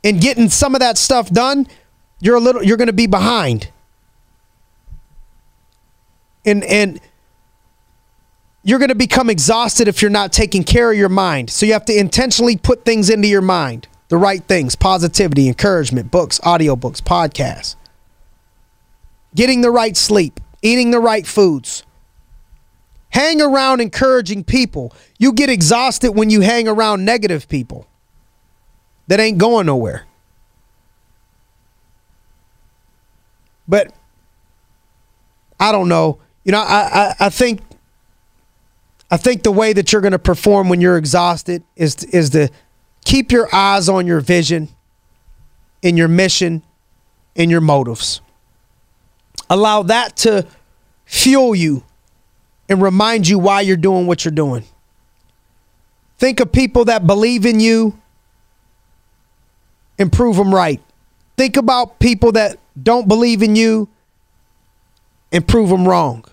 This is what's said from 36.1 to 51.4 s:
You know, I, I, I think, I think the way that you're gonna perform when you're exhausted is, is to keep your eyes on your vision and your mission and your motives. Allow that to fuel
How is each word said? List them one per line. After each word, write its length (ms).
You 100
know, 60
I, 600
I, 60
I 40
think, 320
I 60
think 260
the 80
way 220
that 180
you're 100
gonna 180
perform 500
when 120
you're 160
exhausted 640
is, 300
is 260
to 180
keep 260
your 220
eyes 360
on 180
your 120
vision 500
and 140
your 100
mission 560
and 160
your 100
motives. 600
Allow 340
that 340
to 280
fuel 500